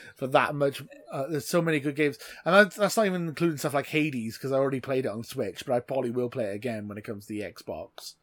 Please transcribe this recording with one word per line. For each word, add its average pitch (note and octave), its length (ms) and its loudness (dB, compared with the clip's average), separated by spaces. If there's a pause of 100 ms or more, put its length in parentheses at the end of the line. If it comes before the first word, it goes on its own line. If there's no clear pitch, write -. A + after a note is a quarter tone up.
(140)
for C3 140 -4
that C3+ 260 4
much. C#3+ 260 0 (320)
Uh, C#3 160 -4
there's D3 200 -2
so F3 120 4
many D#3+ 200 2
good C#3 160 -2
games. D3 200 2 (280)
And E3+ 100 4
that's, G3 220 8
that's G3+ 200 2
not A3 100 6
even F3+ 200 0
including D#3+ 320 0
stuff D3 160 -2
like C#3 140 0
Hades, C3 500 0
'cause C3+ 140 -4
I C3+ 60 4
already C#3 200 2
played C3 260 -2
it A#2 60 -2
on A2+ 140 -6
Switch, A2 420 -6
but C3+ 80 2
I A#2+ 60 2
probably C3 320 -2
will B2 180 -2
play A#2+ 140 -4
it G2+ 100 -4
again G#2+ 320 -6
when G#2 100 -8
it G#2 60 -10
comes G2+ 240 -10
to A2+ 80 -10
the G#2 60 -4
Xbox. - 840 -12